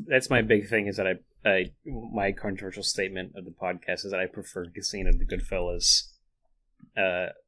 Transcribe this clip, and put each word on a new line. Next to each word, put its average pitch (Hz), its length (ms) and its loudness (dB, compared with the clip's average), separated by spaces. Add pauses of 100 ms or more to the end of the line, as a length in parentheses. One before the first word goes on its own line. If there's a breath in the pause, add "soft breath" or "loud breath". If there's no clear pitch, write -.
that's 131 220 2
my 123 120 6
big 107 260 4
thing 107 200 0
is 98 100 -4
that 95 100 0
I, 92 60 2 (360)
I, 92 220 2 (140)
my 110 480 -2
controversial 98 500 -8
statement 95 540 -4
of 90 80 -14
the 85 60 -16
podcast 90 540 -6
is 98 60 -8
that 92 80 -2
I 92 60 -2
prefer 92 400 -10
Casino 92 460 0
to - 140 6
Goodfellas. 87 840 0 (880)
Uh, 92 300 2 (200)